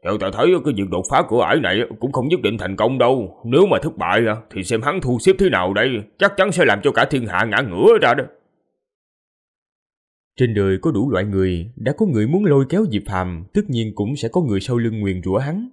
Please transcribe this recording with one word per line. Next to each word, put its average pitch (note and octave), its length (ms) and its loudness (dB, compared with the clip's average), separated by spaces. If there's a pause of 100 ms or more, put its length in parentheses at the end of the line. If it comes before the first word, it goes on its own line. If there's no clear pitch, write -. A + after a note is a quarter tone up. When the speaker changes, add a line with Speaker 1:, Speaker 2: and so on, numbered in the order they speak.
Speaker 1:
Theo G2 140 -2
ta G2 140 -4
thấy, A2+ 140 0 (180)
cái D3 120 0
việc G2 140 -4
đột F#2 200 -4
phá C3+ 180 2
cửa A#2 120 2
ải G#2+ 200 2
này G2+ 200 0 (200)
cũng C#3 120 -4
không B2+ 160 -2
nhất F3 140 0
định G#2+ 160 -2
thành F#2+ 180 -8
công A#2+ 220 0
đâu. B2 460 0
Nếu C3+ 220 4
mà C#3+ 160 2
thất - 140 -6
bại F#2 260 0 (280)
thì G2 120 -8
xem A2+ 200 -2
hắn D3+ 180 -2
thu B2 200 -2
xếp F#3+ 180 4
thế F#3+ 120 2
nào F#2+ 240 0
đây, A2 140 2 (300)
chắc G3+ 180 2
chắn F#3+ 160 2
sẽ E3+ 120 2
làm G#2 180 2
cho C3+ 100 2
cả A#2 180 2
thiên B2+ 160 -2
hạ F#2 180 0
ngã A2+ 260 0
ngửa D#3+ 320 6
ra B2 120 4
đó. C#3+ 100 -4 (2000)
Speaker 2:
Trên A#2 180 0
đời G2 280 2
có E3 80 0
đủ A#2+ 200 0
loại F#2+ 140 0
người, F#2+ 520 -2
đã B2 160 -4
có A3 140 0
người A2+ 200 0
muốn F3+ 180 0
lôi C#3 240 4
kéo G3 220 0
Diệp G#2 160 -2
Phàm, F2+ 380 -6 (100)
tất G#3 140 0
nhiên A2+ 260 -2
cũng G#2+ 220 -4
sẽ A#2 120 -6
có F3+ 120 0
người A2 200 0
sau A#2+ 180 -4
lưng A2 220 -2
nguyền F#2+ 220 -4
rủa F#2 160 0
hắn E3+ 340 -6